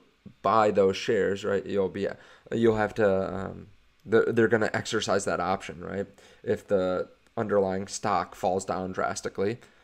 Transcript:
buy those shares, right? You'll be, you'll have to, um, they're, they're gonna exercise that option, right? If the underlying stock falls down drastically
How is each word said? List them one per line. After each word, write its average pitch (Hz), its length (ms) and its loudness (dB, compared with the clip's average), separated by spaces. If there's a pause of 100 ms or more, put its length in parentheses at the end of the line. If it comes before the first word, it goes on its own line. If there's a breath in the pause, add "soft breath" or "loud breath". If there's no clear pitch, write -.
(400)
buy 107 300 4
those 95 260 4
shares, 98 480 0
right? 98 200 -2
You'll 95 260 -2
be, 98 180 -4 (420 loud breath)
you'll 113 280 4
have 104 160 0
to, 95 400 2
um, 92 320 -10 (380)
they're, 107 280 4
they're 117 160 4
gonna 110 240 2
exercise 107 540 -2
that 85 120 -2
option, 87 460 -4
right? 92 220 -6 (360 soft breath)
If 107 240 -4
the 92 440 0 (260)
underlying 101 500 0
stock 95 480 -4
falls 95 300 -2
down 92 280 -4
drastically 101 640 -4 (260 soft breath)